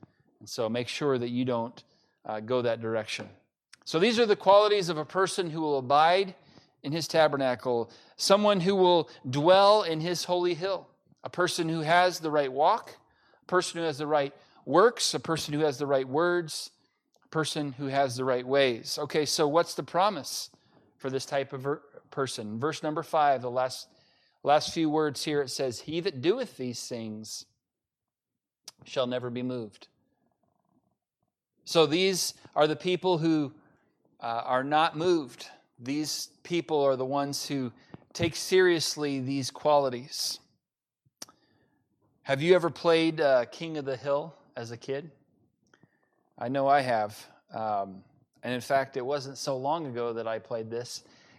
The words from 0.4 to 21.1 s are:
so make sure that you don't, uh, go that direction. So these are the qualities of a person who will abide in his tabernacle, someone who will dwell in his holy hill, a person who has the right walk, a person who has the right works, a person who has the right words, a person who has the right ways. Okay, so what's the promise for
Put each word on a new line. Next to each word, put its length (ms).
so 200
make 200
sure 300
that 120
you 140
don't, 380
uh, 160
go 220
that 180
direction. 480
So 140
these 200
are 80
the 100
qualities 520
of 80
a 80
person 460
who 100
will 180
abide 560
in 100
his 160
tabernacle, 840
someone 440
who 160
will 340
dwell 540
in 180
his 240
holy 300
hill, 320
a 60
person 380
who 120
has 400
the 100
right 220
walk, 440
a 40
person 340
who 60
has 120
the 80
right 260
works, 500
a 60
person 320
who 80
has 180
the 80
right 220
words, 600
a 40
person 440
who 140
has 300
the 80
right 220
ways. 540
Okay, 260
so 220
what's 260
the 80
promise 680
for 140